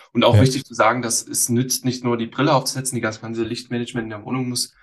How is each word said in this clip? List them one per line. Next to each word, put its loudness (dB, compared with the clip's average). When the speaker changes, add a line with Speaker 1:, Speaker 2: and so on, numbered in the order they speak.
Speaker 1:
Und 4
auch 8
Speaker 2:
Ja. 8
Speaker 1:
wichtig 4
zu -18
sagen, 2
dass -2
es -2
nützt, 0
nicht -2
nur 0
die -4
Brille 0
aufzusetzen, -2
die -4
ganze, -4
ganze -6
Lichtmanagement -6
in -10
der -12
Wohnung -4
muss -4